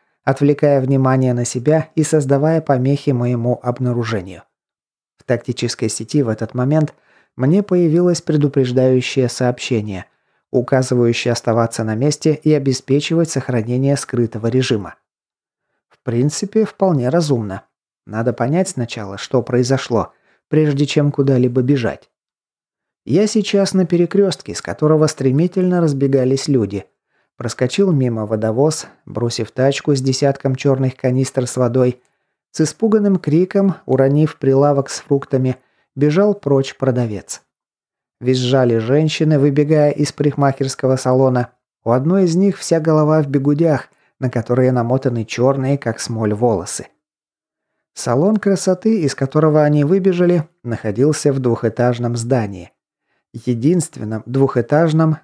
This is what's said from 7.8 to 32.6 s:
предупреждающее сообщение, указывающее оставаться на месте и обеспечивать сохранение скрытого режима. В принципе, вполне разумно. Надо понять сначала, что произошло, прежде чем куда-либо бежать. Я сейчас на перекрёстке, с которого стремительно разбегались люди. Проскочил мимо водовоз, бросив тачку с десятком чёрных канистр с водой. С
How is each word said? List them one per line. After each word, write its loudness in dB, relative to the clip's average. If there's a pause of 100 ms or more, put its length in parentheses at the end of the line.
предупреждающее 0
сообщение, -4 (440)
указывающее 0
оставаться -2
на -4
месте 0
и 0
обеспечивать 0
сохранение -2
скрытого -4
режима. -2 (920)
В -20
принципе, 0
вполне 0
разумно. -2 (420)
Надо -4
понять -2
сначала, -8
что -2
произошло, 0 (380)
прежде 2
чем 0
куда-либо 2
бежать. -2 (960)
Я 2
сейчас 0
на 2
перекрёстке, 0
с -10
которого 2
стремительно 0
разбегались 0
люди. 0 (520)
Проскочил 0
мимо 0
водовоз, 0 (180)
бросив -6
тачку 0
с 0
десятком 0
чёрных 0
канистр -2
с -10
водой. 0 (500)
С -4